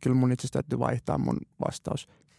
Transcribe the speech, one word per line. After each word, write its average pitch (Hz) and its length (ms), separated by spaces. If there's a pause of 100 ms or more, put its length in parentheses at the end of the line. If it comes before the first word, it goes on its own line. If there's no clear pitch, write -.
kyllä 127 140
mun 127 160
itse 127 100
asiassa 131 220
täytyy 131 160
vaihtaa 123 380
mun - 200 (280)
vastaus. - 420 (320)